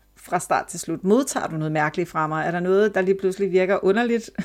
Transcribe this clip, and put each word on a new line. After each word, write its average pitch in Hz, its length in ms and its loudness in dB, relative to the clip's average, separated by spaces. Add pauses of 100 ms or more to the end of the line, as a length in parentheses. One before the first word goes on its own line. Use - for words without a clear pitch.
(160)
fra - 240 -4
start - 260 -2
til 175 140 -12
slut. 165 240 -6
Modtager 240 420 2
du 165 100 -8
noget 156 160 -2
mærkeligt 156 360 0
fra 156 180 -2
mig? 156 200 -4
Er 170 40 0
der 175 100 -2
noget, 196 340 2
der 190 60 2
lige 190 180 2
pludselig 190 340 -2
virker 185 320 2
underligt, 226 460 2 (140)